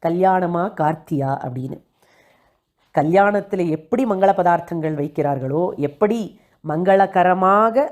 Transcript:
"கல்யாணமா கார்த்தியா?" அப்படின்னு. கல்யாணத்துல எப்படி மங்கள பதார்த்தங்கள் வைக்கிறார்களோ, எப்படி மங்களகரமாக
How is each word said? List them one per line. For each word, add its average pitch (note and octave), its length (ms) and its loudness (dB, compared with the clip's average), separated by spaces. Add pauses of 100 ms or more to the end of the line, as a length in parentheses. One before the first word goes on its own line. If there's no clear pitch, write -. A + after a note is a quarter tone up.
"கல்யாணமா F3+ 680 0
கார்த்தியா?" D3 680 -4
அப்படின்னு. B2+ 440 -12 (1120)
கல்யாணத்துல G3 720 2
எப்படி D#3+ 360 -2
மங்கள G3 280 2
பதார்த்தங்கள் E3+ 600 0
வைக்கிறார்களோ, C#3+ 800 -4
எப்படி G#3 640 -4 (280)
மங்களகரமாக F#3+ 1200 2